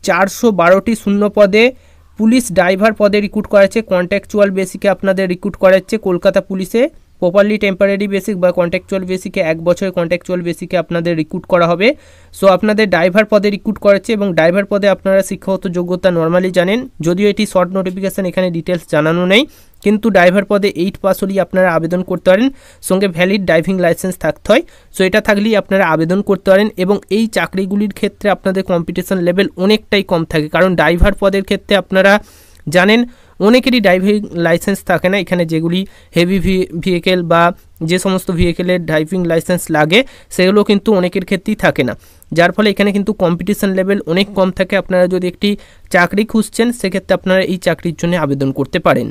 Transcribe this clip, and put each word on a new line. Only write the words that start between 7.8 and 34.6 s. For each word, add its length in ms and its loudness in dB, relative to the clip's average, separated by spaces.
বেসিক 280 -4
বা 160 4
কন্ট্রাকচুয়াল 520 -2
বেসিকে, 300 -6
এক 140 -4
বছরের 320 -2
কন্ট্রাকচুয়াল 480 -4
বেসিকে 360 -6
আপনাদের 380 -4
রিক্রুট 320 -8
করা 180 2
হবে। 180 2
So 60 -4
আপনাদের 380 0
ড্রাইভার 380 2
পদে 240 2
রিক্রুট 280 -6
করা 140 6
হচ্ছে 200 -6
এবং 180 -2
ড্রাইভার 360 2
পদে 140 0
আপনারা 240 0
শিক্ষাগত 340 -6
যোগ্যতা 400 -2
normally 420 0
জানেন, 200 0
যদিও 260 0
এটি 200 -2
শর্ট 260 0
নোটিফিকেশন, 520 -4
এখানে 260 -2
ডিটেলস 280 -4
জানানো 280 0
নেই, 100 4
কিন্তু 220 0
ড্রাইভার 340 4
পদে 180 0
এইট 200 -4
পাস 200 0
হলেই 240 -4
আপনারা 300 0
আবেদন 240 -2
করতে 220 -2
পারেন, 160 2
সঙ্গে 180 0
ভ্যালিড 320 0
ড্রাইভিং 260 2
লাইসেন্স 300 -2
থাকতে 260 -4
হয়। 120 4
So 140 -6
এটা 200 2
থাকলেই 340 2
আপনারা 220 0
আবেদন 240 0
করতে 240 -2
পারেন 160 4
এবং 120 0
এই 80 2
চাকরিগুলির 640 -2
ক্ষেত্রে 280 -4
আপনাদের 340 -4
কম্পিটিশন 560 -4
লেভেল 200 0
অনেকটাই 460 0
কম 120 0
থাকে, 220 -2
কারণ 160 2
ড্রাইভার 400 2
পদের 280 0
ক্ষেত্রে 340 -2
আপনারা 300 2
জানেন 240 4
অনেকেরই 380 4
ড্রাইভিং 300 2
লাইসেন্স 320 0